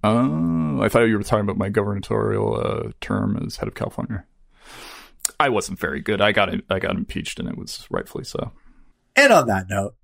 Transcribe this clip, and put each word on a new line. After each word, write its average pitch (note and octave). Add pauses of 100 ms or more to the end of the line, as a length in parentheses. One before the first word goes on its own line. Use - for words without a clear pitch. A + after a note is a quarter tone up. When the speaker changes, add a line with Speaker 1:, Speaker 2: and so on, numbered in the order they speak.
Speaker 1:
Oh, E2+
I G#2
thought A#2
you A2+
were G2+
talking G#2+
about G2
my G2+
gubernatorial, G#2
uh, -
term G#2
as -
head -
of -
California. - (1160)
I C#3+
wasn't G2+
very C#2
good. G#2
I G#2
got, G2+ (200)
I F#2+
got F#2
impeached, -
and -
it -
was -
rightfully -
so. - (640)
Speaker 2:
And C4+
on D3+
that F#2+
note G2